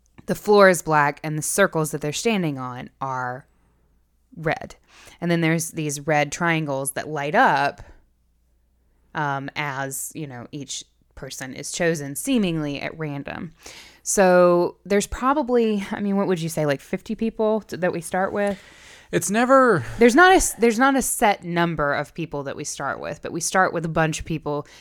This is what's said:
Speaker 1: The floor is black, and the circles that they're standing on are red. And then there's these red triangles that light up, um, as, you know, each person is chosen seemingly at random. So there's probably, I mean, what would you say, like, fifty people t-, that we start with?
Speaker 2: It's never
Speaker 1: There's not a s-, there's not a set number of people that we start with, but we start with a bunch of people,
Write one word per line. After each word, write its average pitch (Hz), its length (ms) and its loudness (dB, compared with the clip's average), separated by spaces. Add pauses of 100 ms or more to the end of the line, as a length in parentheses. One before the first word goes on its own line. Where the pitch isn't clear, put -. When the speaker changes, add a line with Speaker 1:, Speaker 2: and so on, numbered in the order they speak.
(280)
Speaker 1:
The 190 80 -4
floor 202 340 6
is 175 140 2
black, 147 400 2
and 156 140 -4
the 151 60 -4
circles 165 480 0
that 147 100 -6
they're 151 120 -4
standing 185 460 -2
on 127 300 -10 (120)
are 127 440 -6 (920)
red. - 400 -6 (440)
And 175 120 -2
then 170 100 2
there's 165 300 0
these 147 340 -6
red 147 260 2
triangles 151 600 -2
that - 160 -8
light 147 280 -4
up, 156 460 2 (1300)
um, 139 400 -4
as, 135 580 -8
you 156 140 -10
know, 123 240 -14
each - 340 -12 (300)
person 135 400 -12
is - 160 -12
chosen 151 440 -2
seemingly 165 640 -2
at - 180 -8
random. 151 540 -10 (520)
So 180 840 4
there's 202 220 0
probably, 240 840 0
I 220 80 -6
mean, 202 180 -2
what 196 100 0
would 180 120 0
you 165 100 -4
say, 156 160 -2
like, 143 160 0
fifty - 340 -8
people 220 460 -2
t-, - 160 -12
that 180 140 0
we 170 100 -6
start 185 300 -2
with? 202 300 -2 (500)
Speaker 2:
It's 175 180 -2
never 240 560 4 (140)
Speaker 1:
There's 233 160 8
not 359 180 8
a - 20 8
s-, - 200 2
there's 220 240 2
not 269 160 4
a 254 60 2
set - 420 0
number 170 500 0
of 143 200 -4
people 147 300 -8
that 135 140 -8
we 147 80 -10
start 135 340 -6
with, 78 220 -10
but - 100 -10
we 170 80 -6
start 185 340 2
with 165 120 -4
a 165 40 -6
bunch 160 300 0
of - 60 -12
people, 147 420 -6 (140)